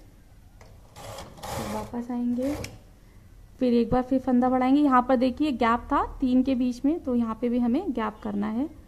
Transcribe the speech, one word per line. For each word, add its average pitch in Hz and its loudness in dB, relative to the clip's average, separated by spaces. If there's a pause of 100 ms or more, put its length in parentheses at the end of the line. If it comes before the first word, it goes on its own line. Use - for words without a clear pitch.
(960)
फिर - -10
वापस 233 -8
आएंगे, 247 -2 (1040)
फिर 247 2
एक 233 2
बार 254 2
फिर 254 -2
फंदा 254 2
बढ़ाएंगे। 254 4
यहाँ 254 6
पर 254 2
देखिए 262 0
गैप 233 0
था 330 2 (160)
तीन 254 4
के 269 0
बीच 247 -2
में, 320 2
तो 254 -2
यहाँ 226 -2
पे 247 0
भी 240 0
हमें 247 0
गैप 220 -4
करना 208 -4
है। 247 -2 (200)